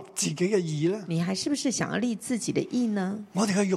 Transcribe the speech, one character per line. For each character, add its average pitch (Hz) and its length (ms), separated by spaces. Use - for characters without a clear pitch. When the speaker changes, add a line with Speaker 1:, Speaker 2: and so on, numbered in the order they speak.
Speaker 1:
自 - 140
己 160 60
嘅 185 220
義 160 340
呢？ 208 160
Speaker 2:
你 165 160
還 190 140
是 285 140
不 294 40
是 277 160
想 - 200
要 170 80
立 226 180
自 247 220
己 - 140
的 - 160
義 240 240
呢？ 202 300
Speaker 1:
我 202 120
哋 202 80
嘅 202 140
肉 185 80